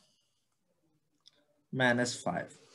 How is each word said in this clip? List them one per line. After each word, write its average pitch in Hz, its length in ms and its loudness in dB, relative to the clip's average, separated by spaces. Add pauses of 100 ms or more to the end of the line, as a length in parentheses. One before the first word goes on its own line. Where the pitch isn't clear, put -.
(1700)
माइनस 123 500 2
फ़ाइव, 87 240 -4 (280)